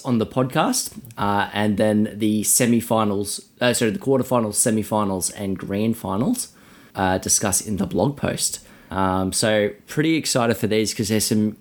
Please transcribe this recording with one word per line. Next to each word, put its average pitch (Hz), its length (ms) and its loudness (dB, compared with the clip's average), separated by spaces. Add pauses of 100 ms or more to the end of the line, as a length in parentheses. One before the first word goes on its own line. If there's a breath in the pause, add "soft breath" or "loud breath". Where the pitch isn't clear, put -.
on 123 140 2
the 107 80 0
podcast, 156 680 0 (240)
uh, 101 360 0
and 104 240 0
then 107 360 2
the 107 300 0
semifinals, 110 1000 0 (160)
uh, 123 140 4
sorry, 117 180 2
the 98 80 -4
quarterfinals, 123 540 0
semifinals, 104 800 0
and 95 220 -4
grand 104 400 -2
finals, 110 520 -2 (440 loud breath)
uh, 95 240 0
discuss - 440 0
in 107 160 -4
the 92 100 -2
blog 104 280 2
post. - 440 -4 (320 loud breath)
Um, 92 420 0
so 107 380 2 (160)
pretty 160 280 0
excited 120 400 0
for - 120 -2
these 107 260 0
'cause 107 160 -2
there's 110 160 2
some 107 360 0